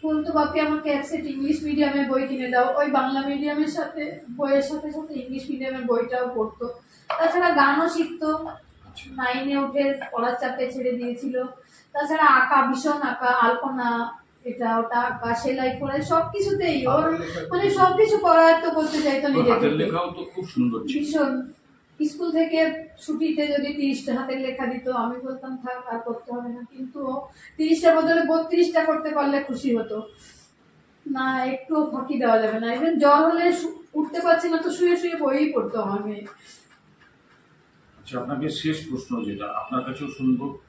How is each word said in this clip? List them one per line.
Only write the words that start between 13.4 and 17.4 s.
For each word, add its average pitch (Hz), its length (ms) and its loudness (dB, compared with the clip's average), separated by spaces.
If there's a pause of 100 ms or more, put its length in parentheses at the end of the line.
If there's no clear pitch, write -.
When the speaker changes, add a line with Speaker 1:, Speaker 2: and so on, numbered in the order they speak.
Speaker 1:
এটা 233 340 -2
ওটা 233 220 0
আঁকা, 233 340 -2
সেলাই 262 460 -2
কড়াই, 277 220 -2
সবকিছুতেই 330 840 0
ওর, 320 260 2
Speaker 3:
হাতের 330 80 -2
লেখা। - 300 -8